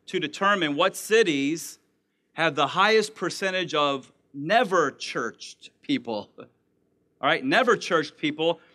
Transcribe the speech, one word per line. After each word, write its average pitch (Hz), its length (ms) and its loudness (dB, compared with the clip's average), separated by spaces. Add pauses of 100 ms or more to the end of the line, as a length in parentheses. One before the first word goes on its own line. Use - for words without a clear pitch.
to 185 120 -2
determine 175 560 0
what 185 220 0
cities 165 800 0 (560)
have 156 220 -2
the 143 120 2
highest 208 460 2
percentage 185 640 -4
of 143 360 -2 (220)
never 170 580 2
churched - 760 -10 (120)
people. 120 560 -4
All - 100 -18 (720)
right, 147 220 0
never 185 320 4
churched - 420 -2
people 160 420 -2 (160)